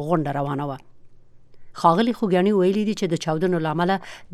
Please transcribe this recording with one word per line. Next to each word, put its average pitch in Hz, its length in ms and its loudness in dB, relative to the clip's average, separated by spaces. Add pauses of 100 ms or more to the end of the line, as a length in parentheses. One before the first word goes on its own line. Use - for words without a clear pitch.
غونډه 147 320 0
روانه 143 320 -4
وه. 131 80 -8 (1040)
ښاغلي 214 380 4
خوګیاڼي 185 420 4
ویلي 196 300 2
دي 196 80 -4
چې 208 60 -2 (100)
د 165 100 -4
چاودنو 165 420 0
له 156 120 -2
امله 180 200 2 (340)